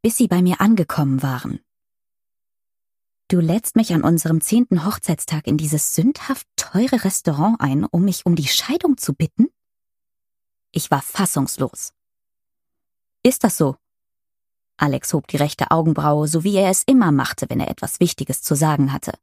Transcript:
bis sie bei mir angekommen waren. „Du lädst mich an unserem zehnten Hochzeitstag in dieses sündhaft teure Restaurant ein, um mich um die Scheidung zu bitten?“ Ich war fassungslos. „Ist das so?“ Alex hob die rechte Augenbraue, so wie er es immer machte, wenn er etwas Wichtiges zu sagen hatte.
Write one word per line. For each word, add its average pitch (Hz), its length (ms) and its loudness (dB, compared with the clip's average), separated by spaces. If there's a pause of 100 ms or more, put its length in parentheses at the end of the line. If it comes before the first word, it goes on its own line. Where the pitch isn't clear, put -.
bis 226 140 0
sie 214 120 2
bei 180 140 2
mir 180 180 2
angekommen 156 600 2
waren. 131 380 -6 (1700)
„Du 180 120 2
lädst 170 360 0
mich 220 180 2
an 156 80 2
unserem 165 400 2
zehnten 208 420 0
Hochzeitstag 160 640 -4
in 143 100 0
dieses 151 380 -2
sündhaft 254 520 -2 (100)
teure 240 480 0
Restaurant 190 560 0
ein, 143 260 0
um 175 180 0
mich 190 220 -2
um 170 100 4
die 143 120 -2
Scheidung 294 500 0
zu - 160 -4
bitten?“ 208 340 0 (1200)
Ich - 180 -6
war 139 100 0
fassungslos. - 920 -4 (1300)
„Ist 254 220 2
das 202 120 2
so?“ 135 200 0 (1000)
Alex - 380 -2
hob 143 140 -2
die - 80 -4
rechte - 340 -2
Augenbraue, 151 580 2
so 160 160 0
wie 202 120 0
er 190 120 4
es 190 140 0
immer 233 300 4
machte, - 360 -2
wenn 123 120 -2
er - 100 -4
etwas - 300 -8
Wichtiges - 420 -2
zu - 120 -2
sagen 143 380 2
hatte. - 200 -8 (100)